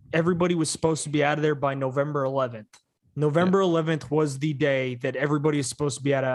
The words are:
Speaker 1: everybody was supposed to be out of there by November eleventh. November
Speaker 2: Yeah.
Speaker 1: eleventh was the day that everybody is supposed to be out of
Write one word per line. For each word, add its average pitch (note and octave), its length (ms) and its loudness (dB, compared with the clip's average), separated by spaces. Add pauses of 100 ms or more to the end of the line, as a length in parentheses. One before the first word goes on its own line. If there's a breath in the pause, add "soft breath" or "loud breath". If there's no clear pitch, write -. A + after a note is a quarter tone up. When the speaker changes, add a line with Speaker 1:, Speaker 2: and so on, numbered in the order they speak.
(120)
Speaker 1:
everybody F3 440 2
was D#3+ 140 0
supposed D#3+ 360 -2
to D3+ 40 -10
be D3 140 2
out D3 140 2
of D3+ 40 -2
there D3+ 140 2
by C#3 180 -2
November C#3 520 -2
eleventh. B2+ 420 -4 (480)
November E3 460 2
Speaker 2:
Yeah. F#3+ 80 4
Speaker 1:
eleventh D#3+ 420 0
was D3 280 0
the D3+ 140 -2
day C3 420 0
that B2+ 200 -4
everybody D3 440 0
is C3 80 -2
supposed C#3+ 300 -4
to C3 60 -14
be C#3 100 2
out C3+ 120 0
of C3 100 0